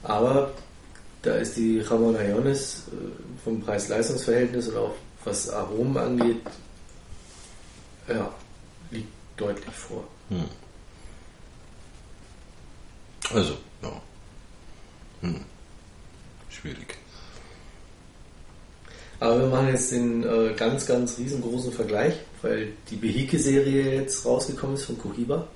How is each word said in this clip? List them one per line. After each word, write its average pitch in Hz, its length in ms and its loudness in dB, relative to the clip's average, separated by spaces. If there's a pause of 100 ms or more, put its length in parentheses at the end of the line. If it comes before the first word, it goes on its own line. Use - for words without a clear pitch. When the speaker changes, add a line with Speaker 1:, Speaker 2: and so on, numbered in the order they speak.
Speaker 1:
Aber 131 500 4 (680)
da 113 140 2
ist 113 220 0
die 113 240 4
Ramon 113 340 4
Ayones, 113 760 2
äh, - 520 -10
vom 110 180 -2
Preis-Leistungs-Verhältnis 117 1080 2
und 110 80 -2
auch - 180 0 (300)
was - 240 -2
Aromen 113 480 0
angeht, 120 400 4 (1700)
ja, 110 240 -2 (600)
liegt 110 180 -8 (260)
deutlich 104 400 -4
vor. 101 300 -10 (240)
Speaker 2:
Hm. 87 160 -2 (3000)
Also, 87 200 2 (300)
ja. - 180 -8 (1200)
Hm. 78 200 -4 (1080)
Schwierig. - 460 -12 (2250)
Speaker 1:
Aber 117 200 6
wir 131 80 6
machen 131 220 6
jetzt 127 220 2
den, 120 320 2
äh, 113 320 4
ganz, 120 300 2
ganz 123 320 2
riesengroßen 123 560 -2
Vergleich, 107 400 2 (280)
weil 110 320 0 (160)
die 107 60 -6
Behike-Serie 135 1000 4
jetzt 135 300 -2
rausgekommen 123 500 2
ist 139 100 -4
von 120 140 -6
Cohiba. 120 560 -2